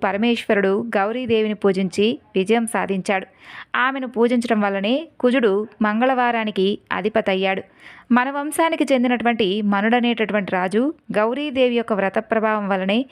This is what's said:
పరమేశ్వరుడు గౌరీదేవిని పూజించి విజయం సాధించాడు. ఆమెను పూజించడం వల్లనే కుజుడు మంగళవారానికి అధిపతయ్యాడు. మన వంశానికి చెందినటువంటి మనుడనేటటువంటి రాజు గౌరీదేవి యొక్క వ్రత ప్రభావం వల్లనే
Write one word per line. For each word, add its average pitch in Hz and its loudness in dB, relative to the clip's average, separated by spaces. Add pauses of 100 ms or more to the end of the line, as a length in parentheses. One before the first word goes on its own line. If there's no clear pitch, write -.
పరమేశ్వరుడు 208 0 (100)
గౌరీదేవిని 220 0
పూజించి 202 0 (180)
విజయం 220 2
సాధించాడు. 190 -2 (500)
ఆమెను 262 -2
పూజించడం 233 0
వల్లనే 202 -2 (120)
కుజుడు 226 2 (140)
మంగళవారానికి 220 0 (140)
అధిపతయ్యాడు. 190 -2 (500)
మన 247 2
వంశానికి 311 -2
చెందినటువంటి 233 0
మనుడనేటటువంటి 214 0
రాజు 196 0 (220)
గౌరీదేవి 247 0
యొక్క 233 -2
వ్రత 196 0
ప్రభావం 214 -2
వల్లనే 196 0